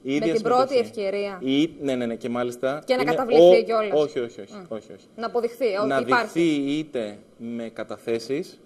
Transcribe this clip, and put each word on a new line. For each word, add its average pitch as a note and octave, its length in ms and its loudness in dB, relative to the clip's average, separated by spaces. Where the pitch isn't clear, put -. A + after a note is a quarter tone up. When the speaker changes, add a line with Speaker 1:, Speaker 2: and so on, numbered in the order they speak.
Speaker 1:
Η C3+ 140 -4
ίδια D3+ 120 0
Speaker 2:
με D#3+ 60 0
την A3 100 0
πρώτη B3+ 300 2
Speaker 1:
συμμετοχή. A3+ 260 -2
Speaker 2:
ευκαιρία. G3+ 420 -6
Speaker 1:
Η, C#3 280 2
ναι, C3+ 140 -2
ναι, B2 100 -4
ναι, A#2 100 -4
και A#2+ 140 -8
μάλιστα B2 560 -4
Speaker 2:
Και B3+ 100 0
να B3+ 60 -2
Speaker 1:
είναι - 100 0
Speaker 2:
καταβληθεί F3+ 480 8
Speaker 1:
ο-, A3 40 2
Speaker 2:
κιόλας. A3 280 0
Speaker 1:
όχι, D3 180 -2
όχι, A#2 220 -8
όχι, G2 120 -16
Speaker 2:
Μμ. A#2 200 -14
Speaker 1:
όχι, G#2+ 200 -12
όχι. - 120 -20
Speaker 2:
Να A3+ 100 -8
αποδειχθεί A#3+ 400 -4
ότι G#3 80 0
Speaker 1:
Να C3+ 100 0
Speaker 2:
υπάρχει. D#3+ 420 0
Speaker 1:
δειχθεί D3 400 0
είτε A2 380 -6
με A#2 320 -10
καταθέσεις A#2 960 -6